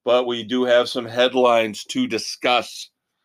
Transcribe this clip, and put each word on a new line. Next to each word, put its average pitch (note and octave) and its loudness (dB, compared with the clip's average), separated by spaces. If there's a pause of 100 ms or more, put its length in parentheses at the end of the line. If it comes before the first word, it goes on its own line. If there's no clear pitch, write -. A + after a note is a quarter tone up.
But B2 2
we A#2+ -6
do B2 -2
have B2 4
some A#2+ -8
headlines A#2+ 2
to B2+ -2
discuss. - -4 (340)